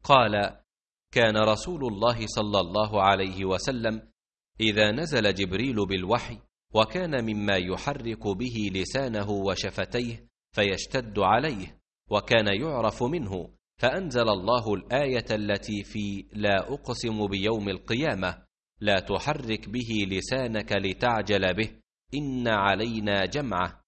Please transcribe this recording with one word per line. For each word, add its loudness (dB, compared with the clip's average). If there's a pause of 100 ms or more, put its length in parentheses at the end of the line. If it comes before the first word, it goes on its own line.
قال: 4 (540)
"كان 4
رسول 2
الله 0
صلى 0
الله 0
عليه 2
وسلم -2 (580)
إذا 4
نزل 0
جبريل 0
بالوحي، -2 (360)
وكان 2
مما 0
يحرك -4
به -2
لسانه -2
وشفتيه -4 (280)
فيشتد -2
عليه، 0 (320)
وكان 4
يعرف 0
منه، -4 (240)
فأنزل 2
الله 2
الآية 0
التي -2
في -6
لا 2
أقسم -4
بيوم 0
القيامة: -2 (340)
لا 2
تحرك -4
به -2
لسانك -2
لتعجل 2
به، -2 (440)
إن -2
علينا 2
جمعه -2